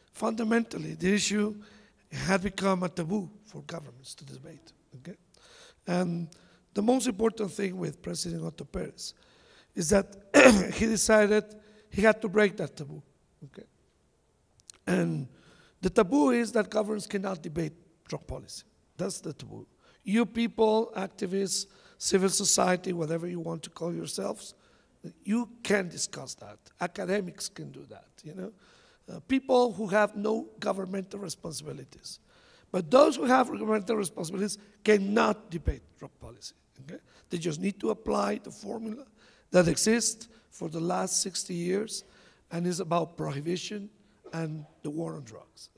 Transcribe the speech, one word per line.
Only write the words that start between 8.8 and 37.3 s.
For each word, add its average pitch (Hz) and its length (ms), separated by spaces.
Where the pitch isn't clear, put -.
is 165 160
that 196 260
<clears throat> 247 400
he 220 120
decided 214 580
he 190 140
had 220 200
to 220 60
break 208 280
that 156 200
taboo. 151 260
Okay? - 220
And 170 420
the 185 100
taboo 262 400
is 233 220
that 214 160
governments 214 380
cannot 190 360
debate 165 300
drug - 180
policy. - 380
That's 190 240
the 160 120
taboo. 107 340
You 220 220
people, 226 680
activists, 190 680
civil 190 320
society, 185 640
whatever 165 340
you 175 140
want 165 240
to - 60
call 170 240
yourselves, 170 600
you 226 240
can 190 260
discuss 139 460
that. 104 240
Academics 180 680
can 147 220
do 139 200
that, - 180
you 156 120
know. 190 180
Uh, 175 200
people 254 440
who 202 160
have 208 280
no 214 320
governmental 196 640
responsibilities. 151 960
But 175 200
those 277 260
who 302 80
have 254 240
governmental 214 480
responsibilities 196 600
cannot 214 640
debate 147 320
drug 143 220
policy, 120 340
okay? 175 180
They 175 100